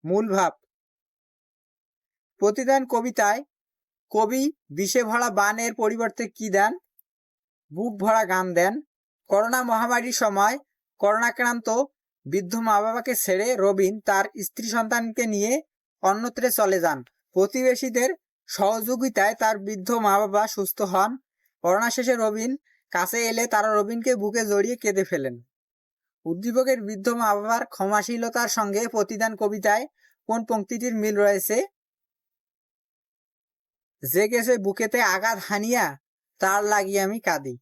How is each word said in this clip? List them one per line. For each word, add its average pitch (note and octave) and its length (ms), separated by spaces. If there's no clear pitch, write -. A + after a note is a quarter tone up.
মূল F#3+ 260
ভাব। F#3+ 240
প্রতিদান B3+ 440
কবিতায় A#3 560
কবি A3+ 320
বিষে F#3+ 320
ভরা A#3 260
বানের G#3+ 460
পরিবর্তে A3+ 520
কি - 220
দেন? G3 240
বুক G#3+ 280
ভরা A3 260
গান F#3 280
দেন। F3+ 200
করোনা A3+ 340
মহামারীর A#3+ 580
সময় G#3 340
করোনাক্রান্ত A#3 680
বৃদ্ধ F3+ 300
মা A3+ 260
বাবাকে A3+ 340
ছেড়ে G3 400
রবিন G3 440
তার G3 260
স্ত্রী A3+ 300
সন্তানকে A#3 580
নিয়ে G#3 240
অন্যত্রে G#3+ 480
চলে F#3+ 280
যান। D#3 200
প্রতিবেশীদের B3 720
সহযোগিতায় A3 840
তার A3 240
বৃদ্ধ G3 300
মা G#3 200
বাবা G#3 280
সুস্থ - 340
হন। G3 300
করোনা G3+ 260
শেষে B3 260
রবিন A3 380
কাছে F#3 360
এলে A3+ 200
তারা G#3+ 240
রবিনকে A3+ 440
বুকে G#3 300
জড়িয়ে G#3 300
কেঁদে G3 300
ফেলেন। C3+ 300
উদ্দীপকের A#3 560
বৃদ্ধ G3+ 280
মা A#3 240
বাবার A3+ 320
ক্ষমাশীলতার A3+ 840
সঙ্গে G3+ 380
প্রতিদান A3 480
কবিতায় G#3 500
কোন A3+ 160
পংক্তিটির A3+ 500
মিল G#3+ 220
রয়েছে? G3+ 400
যে D3 240
গেছে A#3+ 300
বুকেতে G#3 480
আঘাত G3 340
হানিয়া, G#3 460
তার G3 240
লাগি G3+ 340
আমি G3+ 200
কাঁদি। C#3 420